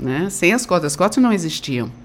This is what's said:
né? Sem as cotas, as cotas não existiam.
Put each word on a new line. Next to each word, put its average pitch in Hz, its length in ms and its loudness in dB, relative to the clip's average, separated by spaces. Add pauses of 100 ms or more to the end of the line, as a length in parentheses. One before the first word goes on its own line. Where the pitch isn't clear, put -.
né? 135 300 -2
Sem 185 220 2
as 240 140 0
cotas, 160 260 0
as 147 40 -8
cotas 214 240 2
não 247 120 6
existiam. 143 580 -4 (140)